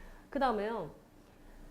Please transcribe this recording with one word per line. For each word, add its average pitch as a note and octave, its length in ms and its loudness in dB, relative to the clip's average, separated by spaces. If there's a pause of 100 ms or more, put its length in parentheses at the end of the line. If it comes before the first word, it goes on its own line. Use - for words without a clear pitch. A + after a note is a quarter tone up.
(300)
그 C#4+ 80 0
다음에요. G#3+ 520 4 (800)